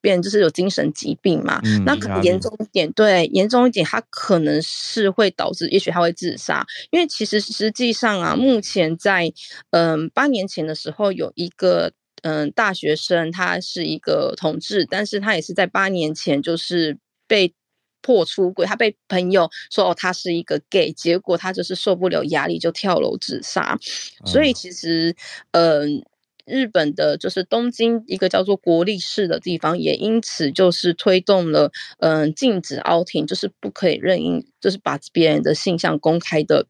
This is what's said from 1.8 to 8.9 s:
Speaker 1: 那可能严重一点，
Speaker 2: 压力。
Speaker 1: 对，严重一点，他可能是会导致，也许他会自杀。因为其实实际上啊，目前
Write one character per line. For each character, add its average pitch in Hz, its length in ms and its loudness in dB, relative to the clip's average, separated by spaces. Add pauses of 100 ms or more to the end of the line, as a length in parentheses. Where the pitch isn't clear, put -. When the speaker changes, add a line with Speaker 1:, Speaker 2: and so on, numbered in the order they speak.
Speaker 1:
那 277 120 2
可 - 120 -6
能 190 140 -2
严 185 160 2
重 220 220 -6
一 214 120 -4
点， 175 140 0
Speaker 2:
压 - 20 -6
力。 175 60 -8
Speaker 1:
对， 190 320 4
严 190 220 2
重 247 180 4
一 247 40 6
点， 196 160 0
他 - 240 -4
可 - 280 0
能 151 220 2
是 - 500 -2
会 196 200 2
导 - 220 -2
致， 170 160 -6
也 190 100 2
许 180 120 -2
他 170 100 0
会 170 120 2
自 175 240 -6
杀。 - 300 -4 (240)
因 339 100 2
为 339 60 2
其 - 180 -4
实 214 160 0
实 214 300 -4
际 240 200 -2
上 214 300 0
啊， 160 160 0
目 240 240 4
前 165 380 0